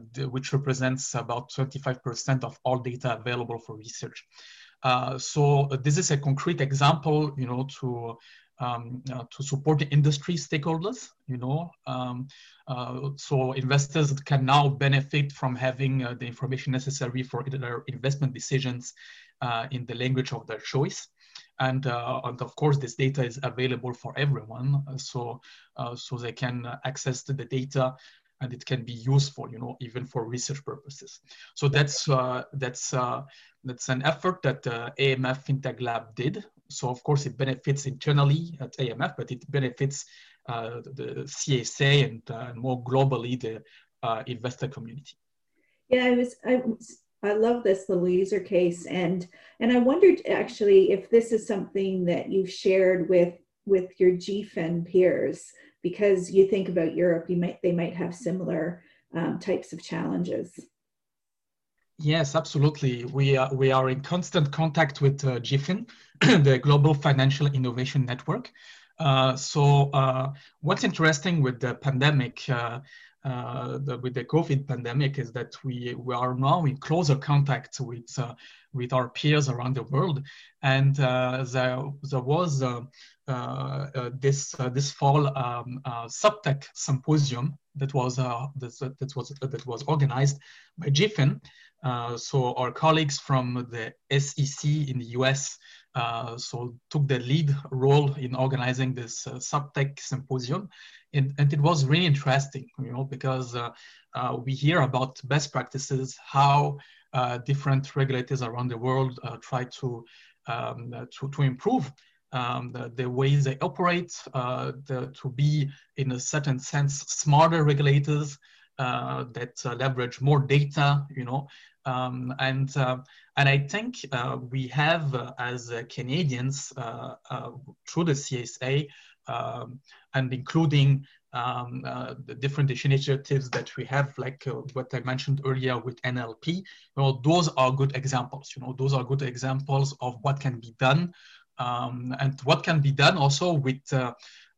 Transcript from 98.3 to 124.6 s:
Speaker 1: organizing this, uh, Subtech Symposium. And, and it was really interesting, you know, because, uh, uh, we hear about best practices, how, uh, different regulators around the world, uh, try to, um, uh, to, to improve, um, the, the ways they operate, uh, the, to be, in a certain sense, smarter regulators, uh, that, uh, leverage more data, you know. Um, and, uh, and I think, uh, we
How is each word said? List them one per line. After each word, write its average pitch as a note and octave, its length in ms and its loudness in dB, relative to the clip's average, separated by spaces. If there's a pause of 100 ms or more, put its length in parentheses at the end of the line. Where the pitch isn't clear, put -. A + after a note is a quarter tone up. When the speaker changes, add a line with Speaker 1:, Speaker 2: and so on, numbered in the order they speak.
Speaker 1:
organizing B2+ 600 0
this, A#2 320 -10
uh, B2 80 -10
Subtech C#3+ 640 -4
Symposium. C3 720 -4 (440)
And, C#3 260 2
and C#3+ 140 6
it D3+ 80 2
was D3+ 240 4
really D3+ 220 4
interesting, C#3 600 2 (120)
you A#2+ 140 -8
know, C3 120 -4
because, C3 500 -4
uh, A#2 160 -6 (440)
uh, B2 300 -4
we C3 100 -2
hear D3 280 4
about B2+ 420 0
best C#3+ 280 0
practices, C3 720 -4
how, C#3 540 4 (340)
uh, B2 260 -2
different C#3 580 0
regulators C3 460 0
around A#2+ 260 -4
the A#2 100 -6
world, B2+ 440 0
uh, A#2 200 -8
try B2 220 -4
to, A#2+ 400 -8 (420)
um, A#2+ 500 -8
uh, A#2+ 80 -12 (140)
to, C#3 120 -6
to D3 120 -2
improve, C#3+ 500 0 (400)
um, B2 400 -4
the, A#2+ 220 -10
the B2 160 -4
ways C#3 340 4
they C3+ 160 -2
operate, F3 520 0 (200)
uh, B2+ 400 -4 (140)
the, B2+ 340 -6
to C3+ 80 -6
be, C#3+ 400 0 (300)
in B2+ 140 -2
a B2 80 -4
certain C#3+ 380 -2
sense, C#3+ 420 -2
smarter D#3 640 4
regulators, D3 760 2 (400)
uh, B2+ 540 -4
that, A#2+ 340 -10
uh, A#2+ 80 -4
leverage B2+ 480 -2
more C#3+ 180 6
data, C#3+ 640 2 (100)
you B2+ 100 -6
know. C3+ 220 -4 (380)
Um, B2+ 540 -4
and, C3+ 380 0
uh, B2+ 220 2 (380)
and C#3+ 120 6
I C#3 100 6
think, G#3+ 380 -4 (160)
uh, B2+ 260 -2 (120)
we C3 180 -4